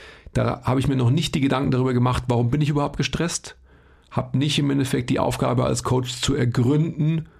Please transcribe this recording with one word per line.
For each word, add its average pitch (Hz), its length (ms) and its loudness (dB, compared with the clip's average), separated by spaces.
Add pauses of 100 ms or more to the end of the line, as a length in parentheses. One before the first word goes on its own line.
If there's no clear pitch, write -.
(340)
Da 117 300 0
hab 131 160 2
ich 123 80 0
mir 135 80 0
noch 123 160 2
nicht 165 240 0
die 135 60 2
Gedanken 135 300 2
darüber 127 220 2
gemacht, 123 340 2
warum 120 220 2
bin 147 120 0
ich 147 80 0
überhaupt 143 280 -2
gestresst? - 600 -4 (520)
Hab - 240 -4
nicht 143 240 2
im 143 140 0
Endeffekt 131 380 -2
die 131 100 0
Aufgabe 127 460 0
als 131 180 -2
Coach 127 380 -2
zu 135 120 0
ergründen, 147 920 0 (120)